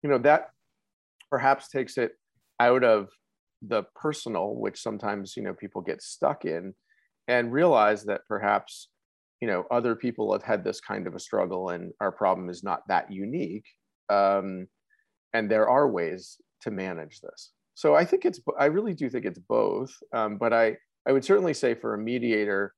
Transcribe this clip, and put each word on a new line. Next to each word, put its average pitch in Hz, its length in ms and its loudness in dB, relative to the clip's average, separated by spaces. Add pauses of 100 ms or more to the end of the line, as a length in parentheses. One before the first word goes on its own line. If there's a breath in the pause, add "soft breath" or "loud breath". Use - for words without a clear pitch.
You 147 60 -4
know, 139 100 4
that 147 300 4 (800)
perhaps 135 400 0
takes - 280 -4
it 117 160 -2 (460)
out 123 240 6
of 107 260 6 (520)
the 107 220 -2 (120)
personal, 110 600 -4
which 107 260 -6
sometimes, 101 560 -6
you 113 60 -8
know, 95 100 -6
people - 280 -12
get 85 200 -6
stuck - 420 -2
in, 90 300 -6 (540)
and 120 260 0
realize 110 520 4
that 101 220 -4
perhaps, 101 640 -2 (500)
you 120 80 -4
know, 92 240 -2
other 120 240 0
people 110 380 -4
have 98 100 -2
had 104 200 -2
this 98 180 -6
kind 98 260 -8
of 92 80 -10
a 92 40 -12
struggle 92 500 -4
and 87 320 -8
our 98 100 -2
problem 92 380 0
is 90 140 -12
not 95 240 -4
that 92 240 -2
unique. 104 540 -8 (440)
Um, 98 580 0 (680)
and 107 160 0
there 110 200 4
are 139 180 4
ways 90 500 -4 (240)
to 110 100 -6
manage 92 500 -8
this. - 320 -20 (200)
So 147 220 4
I 170 100 6
think 370 200 0
it's, - 140 -2 (200)
I 139 60 4
really 190 280 0
do 131 160 -4
think 120 160 -6
it's - 140 -8
both. 113 560 -2 (180)
Um, 107 240 -2
but 113 160 0
I, 113 240 4 (300)
I 127 40 2
would 135 140 2
certainly 185 300 4
say 120 180 0
for 113 220 -4
a - 20 -4
mediator 107 800 0